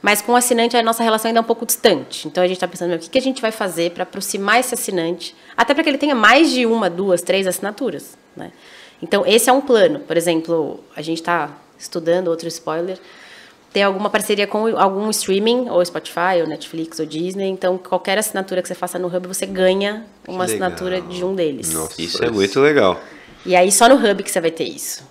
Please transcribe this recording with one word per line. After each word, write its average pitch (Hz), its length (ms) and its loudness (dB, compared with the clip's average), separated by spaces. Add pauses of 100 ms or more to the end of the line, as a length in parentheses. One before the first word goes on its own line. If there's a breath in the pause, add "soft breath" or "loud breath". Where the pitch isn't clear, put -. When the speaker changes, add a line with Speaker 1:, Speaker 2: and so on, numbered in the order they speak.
Speaker 1:
Mas 208 180 2
com - 120 -2
o - 40 4
assinante 240 400 2
a 233 60 4
nossa 226 220 0
relação 220 240 0
ainda 226 100 4
é - 20 4
um 226 40 0
pouco 233 200 -2
distante. - 600 0
Então 170 160 -2
a 180 60 4
gente 185 100 -4
tá 185 80 -4
pensando, 175 220 -6
"Meu, 170 100 -2
o - 20 -6
que - 100 -16
que - 80 2
a 254 40 0
gente 262 180 -2
vai 220 120 -2
fazer 175 400 -2
pra 180 100 -8
aproximar 196 560 -2
esse 254 160 -2
assinante?" 180 640 -4 (200 loud breath)
Até 240 160 2
pra 285 120 0
que 311 40 2
ele 285 100 0
tenha 294 180 0
mais 254 340 6
de 254 160 0
uma, 226 240 2
duas, 175 320 0
três 190 240 0
assinaturas, 196 720 -6 (200)
né? - 140 -14 (500 loud breath)
Então 196 240 0
esse 233 240 4
é 254 40 6
um 269 80 6
plano. 202 400 4
Por 165 160 -4
exemplo, 165 640 -2 (160)
a 160 40 -12
gente 165 220 -6
tá 170 260 -2 (300)
estudando, 175 480 -2
outro 165 220 -4
spoiler, 170 500 -8 (760 loud breath)
ter 202 100 2
alguma 202 280 0
parceria 202 360 0
com 214 200 -2 (120)
algum 196 320 2
streaming, 220 600 0
ou 175 140 2
Spotify, 175 580 -2
ou 156 40 -2
Netflix, 160 520 -10
ou 156 80 -4
Disney. 180 420 -6
Então 185 300 -2
qualquer 190 400 -2
assinatura 190 420 -4
que 180 80 -8
você 180 60 -8
faça 180 240 -8
no 180 100 -4
Hub, 180 200 -6
você 185 180 -6
ganha 196 580 0 (220)
uma 185 200 -4
Speaker 2:
Que 180 60 -2
legal. 190 160 -2
Speaker 1:
assinatura 180 320 -4
de 180 240 -8
um 190 100 -2
deles. 143 380 -4
Speaker 3:
Nossa, 80 280 -6
Speaker 2:
Isso 85 220 -4
é 117 40 0
Speaker 3:
isso. 117 80 -2
Speaker 2:
muito 101 260 2
legal. 135 400 4 (460 loud breath)
Speaker 1:
E 185 100 4
aí 185 160 6
só 233 160 6
no 262 60 10
Hub 208 280 2
que - 80 -8
você 190 100 -2
vai 165 100 0
ter 160 140 -6
isso - 460 -10